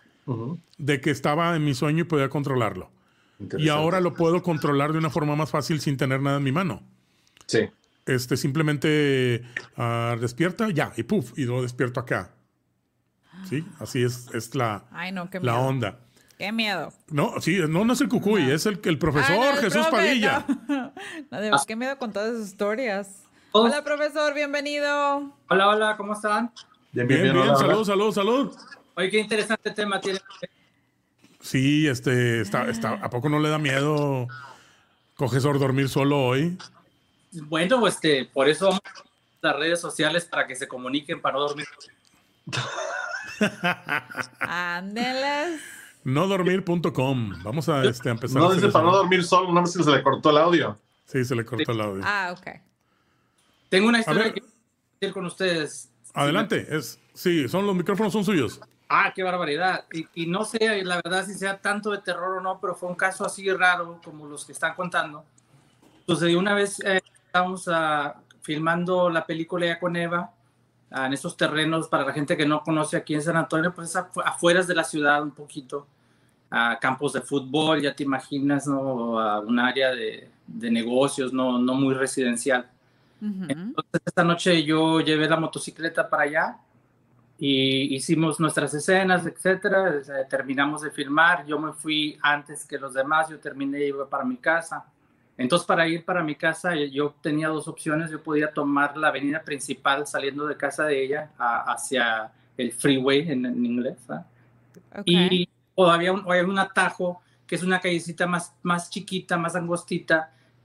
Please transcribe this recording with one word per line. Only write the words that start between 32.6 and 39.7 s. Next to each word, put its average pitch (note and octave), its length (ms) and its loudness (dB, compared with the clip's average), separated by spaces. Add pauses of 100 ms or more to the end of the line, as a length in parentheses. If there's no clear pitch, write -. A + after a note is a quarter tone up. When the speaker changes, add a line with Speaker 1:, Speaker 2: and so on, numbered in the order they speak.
Speaker 2:
está, A2+ 260 -2
¿a - 160 -8
poco B2 180 -2
no D3+ 100 2
le D3+ 120 2
da D3+ 80 0
miedo, C#3 680 0 (880)
cogesor, C#3 420 2
dormir C3+ 300 2
solo C#3+ 360 2
hoy? D3 320 2 (760)
Speaker 4:
Bueno, E3 480 0
pues, F#3+ 160 4
este, C#3 280 2
por C3+ 240 4
eso D#3 180 4
vamos F#3+ 140 4 (640)
a E3 60 0
las C#3+ 80 2
redes E3 240 0